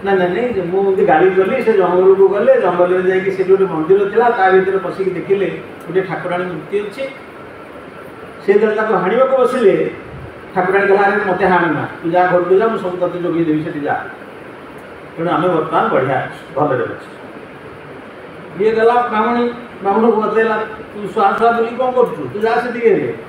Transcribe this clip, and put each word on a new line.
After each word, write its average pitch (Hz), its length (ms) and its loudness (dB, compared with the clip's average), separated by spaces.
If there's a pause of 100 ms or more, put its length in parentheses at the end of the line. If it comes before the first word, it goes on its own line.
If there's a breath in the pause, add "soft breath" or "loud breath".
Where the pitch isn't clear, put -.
"ନା, 196 100 0
ନାଇଁ, 180 160 2
ନାଇଁ, 214 340 -2
ମୁଁ 190 240 0
ଏମିତି 190 180 2
ଗାଳି 170 240 4
କଲି, 190 340 0
ସେ 220 100 2
ଜଙ୍ଗଲକୁ 190 540 6
ଗଲେ, 202 340 4
ଜଙ୍ଗଲରେ 180 420 2
ଯାଇକି 190 280 0
ସେଠି 185 180 -2
ଗୋଟେ 190 160 6
ମନ୍ଦିର 175 440 2
ଥିଲା, 233 200 4
ତା 190 200 2
ଭିତରେ 185 280 4
ପଶିକି 185 340 -4
ଦେଖିଲେ 180 520 -2 (240)
ଗୋଟେ 170 140 0
ଠାକୁରାଣୀ 180 420 -4
ମୂର୍ତ୍ତି 175 360 -6
ଅଛି। 208 220 -8 (1400)
ସେ 196 80 4
ଯେତେବେଳେ 220 280 4
ତାକୁ 208 120 0
ହାଣିବାକୁ 240 440 2
ବସିଲେ, 233 540 4 (640)
ଠାକୁରାଣୀ 190 320 2
କହିଲା, 202 200 4
'ଆରେ, 208 180 0
ମୋତେ 190 200 0
ହାଣନା, 170 420 2 (160)
ତୁ 170 60 -2
ଯା, 180 180 4
ଘରକୁ 180 300 4
ଯା, 220 100 2
ମୁଁ 196 100 -2
ସବୁ 180 200 -6
ତତେ 175 220 -2
ଯୋଗେଇ 170 240 0
ଦେବି, 156 200 0
ସେଠି 151 160 -6
ଯା।' - 260 -4 (1120)
ତେଣୁ 170 120 -4
ଆମେ 160 180 0
ବର୍ତ୍ତମାନ - 400 0
ବଢ଼ିଆ 131 320 0
ଅଛୁ, - 400 -10
ଭଲରେ 135 240 0
ଅଛୁ।" - 340 -10 (1500)
ଇଏ 220 80 4
ଗଲା 226 220 4
ବ୍ରାହ୍ମଣୀ, 240 560 2 (320)
ବ୍ରାହ୍ମଣକୁ 214 400 2
ବତେଇଲା, 220 340 0 (380)
"ତୁ 208 140 -10
ଶୁଆ 202 300 2
ଶୁଆ 233 140 4
ବୁଲି 233 180 0
କ'ଣ 254 220 -2
କରୁଛୁ? 156 420 0
ତୁ 208 60 -6
ଯା 233 220 0
ସେଠିକି 233 280 0
ହେଲେ।" 139 260 0 (140)